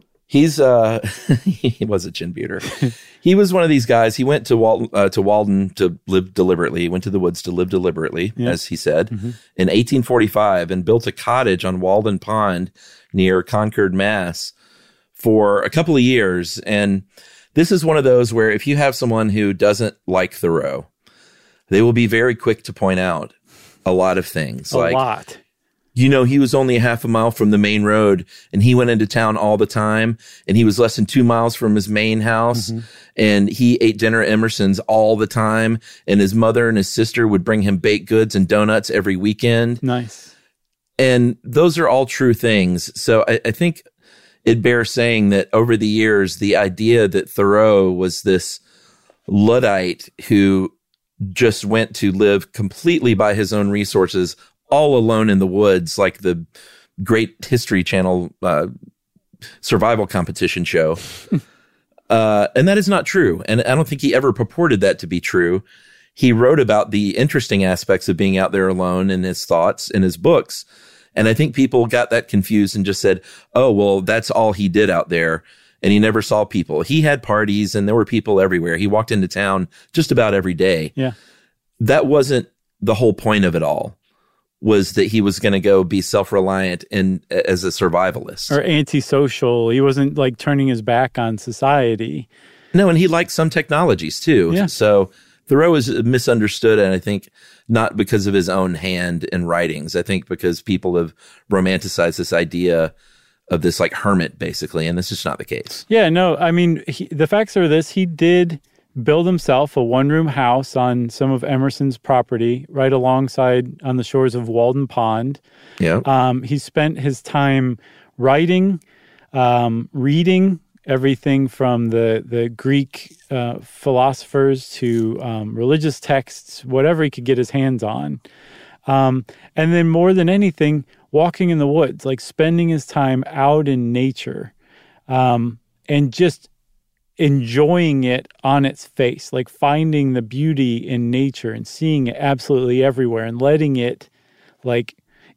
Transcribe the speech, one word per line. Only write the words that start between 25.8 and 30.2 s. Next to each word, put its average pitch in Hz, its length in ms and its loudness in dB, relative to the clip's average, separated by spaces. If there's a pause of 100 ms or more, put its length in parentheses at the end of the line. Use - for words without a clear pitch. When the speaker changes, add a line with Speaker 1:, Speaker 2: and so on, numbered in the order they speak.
Speaker 1:
you 131 160 2
know, 131 140 4
he 135 140 2
was 135 160 2
only 131 220 2
a 117 40 2
half 117 240 -2
a - 40 -4
mile 113 220 2
from 107 220 2
the 104 60 4
main 104 260 2
road 104 420 2 (260)
and 98 100 0
he 123 120 6
went 123 160 4
into 110 160 2
town 110 320 -2
all 104 180 2
the 104 100 0
time 110 520 -2 (280)